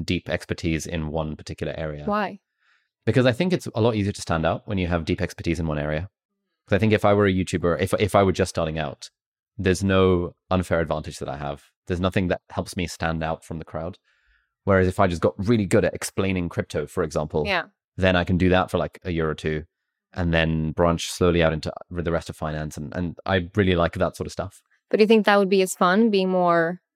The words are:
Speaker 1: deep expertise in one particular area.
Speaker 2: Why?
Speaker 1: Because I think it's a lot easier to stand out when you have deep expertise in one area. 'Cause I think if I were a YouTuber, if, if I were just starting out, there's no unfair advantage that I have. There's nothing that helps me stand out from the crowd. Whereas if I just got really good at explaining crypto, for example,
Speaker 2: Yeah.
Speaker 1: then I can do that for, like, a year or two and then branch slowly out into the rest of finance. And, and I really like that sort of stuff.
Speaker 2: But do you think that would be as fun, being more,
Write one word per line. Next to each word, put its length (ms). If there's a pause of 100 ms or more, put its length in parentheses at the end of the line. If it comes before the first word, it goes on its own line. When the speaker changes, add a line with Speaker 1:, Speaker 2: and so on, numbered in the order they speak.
Speaker 1:
deep 260
expertise 560
in 240
one 280
particular 400
area. 280
Speaker 2:
Why? 340 (680)
Speaker 1:
Because 200
I 60
think 220
it's 200
a 80
lot 140
easier 160
to 100
stand 240
out 220
when 100
you 100
have 180
deep 160
expertise 380
in 80
one 120
area. 300 (580)
'Cause 80
I 40
think 140
if 120
I 80
were 120
a 80
YouTuber, 480
if, 180
if 140
I 100
were 100
just 160
starting 280
out, 320 (480)
there's 260
no 520 (160)
unfair 300
advantage 380
that 100
I 80
have. 260 (240)
There's 120
nothing 280
that 140 (100)
helps 260
me 100
stand 360
out 200
from 160
the 60
crowd. 320 (680)
Whereas 220
if 120
I 80
just 140
got 160
really 280
good 200
at 100
explaining 540
crypto, 360
for 180
example, 440
Speaker 2:
Yeah. 180 (320)
Speaker 1:
then 180
I 80
can 140
do 120
that 200
for, 80
like, 260
a 80
year 180
or 60
two 280 (500)
and 200
then 400
branch 360
slowly 320
out 120
into 180 (180)
the 220
rest 180
of 60
finance. 420
And, 180
and 300
I 300
really 200
like 180
that 240
sort 100
of 60
stuff. 280 (280)
Speaker 2:
But 80
do 60
you 40
think 180
that 120
would 120
be 120
as 120
fun, 360
being 200
more, 520 (140)